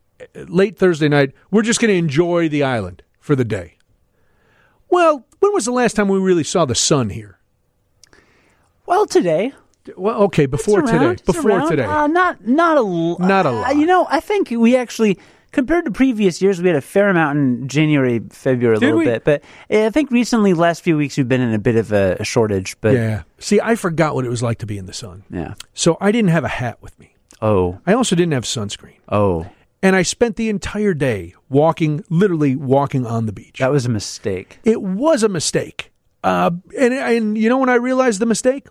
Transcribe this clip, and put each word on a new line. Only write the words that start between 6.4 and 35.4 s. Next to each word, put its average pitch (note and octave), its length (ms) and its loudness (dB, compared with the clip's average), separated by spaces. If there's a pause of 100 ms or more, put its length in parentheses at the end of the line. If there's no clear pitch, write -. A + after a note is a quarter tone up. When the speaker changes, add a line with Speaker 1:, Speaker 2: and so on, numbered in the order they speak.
Speaker 1:
saw E3+ 220 0
the A#2+ 100 -2
sun B2+ 360 0
here? G#2 280 -14 (1500)
Speaker 2:
Well, F#4 200 0
today. G3 480 0 (320)
Speaker 1:
D-, - 100 -20
well, G#3 280 0
okay, D#3+ 220 2
before E3 360 2
Speaker 2:
It's B3 100 2
Speaker 1:
today. - 120 4
Speaker 2:
around, - 100 2
it's - 80 -10
Speaker 1:
Before C4 300 0
Speaker 2:
around. C#4 180 2
Speaker 1:
today. C#4+ 160 0
Speaker 2:
Uh, D4+ 220 0
not, E4+ 380 0
not D#4 320 2
a C4 40 2
l-, E3+ 380 -2
Speaker 1:
Not F#3+ 260 2
a C#3 40 2
Speaker 2:
uh, A#2+ 40 -2
Speaker 1:
lot. C#4 240 -2
Speaker 2:
you D4 80 2
know, F4+ 240 2
I C#4 100 0
think G4 320 -4
we A#3 240 4
actually, A3+ 420 0 (340)
compared D#4+ 340 0
to A#3+ 60 -4
previous G#3+ 500 0
years, F#3 200 2
we F3+ 60 2
had F3 80 2
a C3+ 60 0
fair G3+ 280 2
amount D#3 300 2
in B2+ 280 0
January, C3+ 520 2 (100)
February, A#2+ 480 0
a - 20 2
Speaker 1:
Did A#2+ 80 2
Speaker 2:
little D#4+ 120 2
Speaker 1:
we? E4 60 0
Speaker 2:
bit. A#2 180 -2
But, D3 200 0 (280)
uh, G#3+ 140 2
I A3+ 60 2
think D4+ 200 0
recently, A3+ 420 2
last E3+ 280 0
few D#3+ 160 0
weeks, D3 200 -2
we've C3+ 100 0
been B2+ 140 0
in A#2 120 0
a G#2+ 60 0
bit A2 180 0
of G#2+ 160 0
a, G2 260 2
a G#2+ 60 -6
shortage. G#2 560 -2
But A2 120 2
Speaker 1:
Yeah. A2 300 -2 (160)
See, G#3 220 2
I A3+ 140 0
forgot D#3+ 380 -2
what B2+ 120 -4
it A#2+ 40 -6
was A#2+ 140 -4
like A#2 160 -2
to A2 60 -10
be G#2 120 -8
in F#2+ 100 -12
the F#2 60 -18
sun. G2 360 -16
Speaker 2:
Yeah. F2+ 240 -8 (200)
Speaker 1:
So E3 280 0
I G3 100 0
didn't G#3+ 200 2
have D#3+ 120 2
a A2 60 -4
hat - 320 -8
with - 180 -20
me. - 160 -20 (260)
Speaker 2:
Oh. F#2 460 0
Speaker 1:
I F#3 60 4
also A#3+ 220 0
didn't E3+ 180 0
have B2 100 -4
sunscreen. - 540 -10 (120)
Speaker 2:
Oh. F#2 380 0 (360)
Speaker 1:
And F#3+ 120 4
I F#3 80 2
spent A#3 320 -2
the A3+ 120 -4
entire G#3 460 -2
day A2+ 400 -4 (160)
walking, D3+ 580 0
literally D#3+ 480 2
walking C3+ 520 0
on A2+ 180 -4
the G#2+ 60 -6
beach. - 260 -18
Speaker 2:
That C3 140 0
was C#3+ 160 0
a - 20 -4
mistake. G2+ 760 -6
Speaker 1:
It A3+ 200 0
was A3 400 0
a G#3+ 60 2
mistake. - 580 -6 (360)